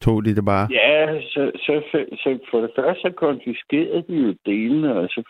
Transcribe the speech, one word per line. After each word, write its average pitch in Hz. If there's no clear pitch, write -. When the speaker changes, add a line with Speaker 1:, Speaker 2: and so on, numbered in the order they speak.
Speaker 1:
tog 110
de 110
det 104
bare? 101
Speaker 2:
Ja, 151
så, 139
så, -
f-, 143
så 131
for 117
det 117
første, 165
så 180
konfiskerede 147
de 175
jo 117
delene, 120
og 90
så 117